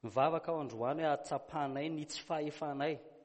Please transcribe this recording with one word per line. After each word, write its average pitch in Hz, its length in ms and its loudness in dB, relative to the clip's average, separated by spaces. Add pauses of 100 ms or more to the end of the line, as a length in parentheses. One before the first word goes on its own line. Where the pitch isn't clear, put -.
Mivavaka 147 480 2
aho 160 100 2
androany 123 400 0
hoe 160 60 4
ahatsapahanay 143 800 0
ny 156 160 -2
tsy - 220 -8
fahefanay 151 720 0 (280)